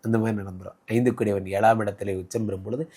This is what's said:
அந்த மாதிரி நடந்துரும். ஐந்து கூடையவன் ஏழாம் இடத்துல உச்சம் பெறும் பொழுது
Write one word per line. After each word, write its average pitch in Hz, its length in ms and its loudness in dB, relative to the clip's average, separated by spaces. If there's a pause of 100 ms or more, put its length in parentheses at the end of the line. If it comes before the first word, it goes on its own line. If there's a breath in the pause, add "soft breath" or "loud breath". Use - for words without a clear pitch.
அந்த 113 160 2
மாதிரி 110 240 0
நடந்துரும். 92 340 -12 (100)
ஐந்து 120 280 2
கூடையவன் 101 340 0
ஏழாம் 110 340 4
இடத்துல 101 360 -4
உச்சம் 107 280 -4
பெறும் 98 160 -4
பொழுது 123 360 -6